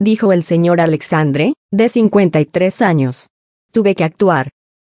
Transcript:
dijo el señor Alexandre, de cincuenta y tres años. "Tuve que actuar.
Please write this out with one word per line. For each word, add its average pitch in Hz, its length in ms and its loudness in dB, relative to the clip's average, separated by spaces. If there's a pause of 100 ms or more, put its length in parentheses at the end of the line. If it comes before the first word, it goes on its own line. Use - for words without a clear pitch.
dijo 214 320 0
el 175 120 0
señor 170 360 0
Alexandre, 156 720 0 (180)
de 226 200 0
cincuenta 202 500 2
y 147 60 0
tres 180 340 -2
años. 151 480 -2 (420)
"Tuve 202 240 0
que - 80 -4
actuar. 160 460 0 (400)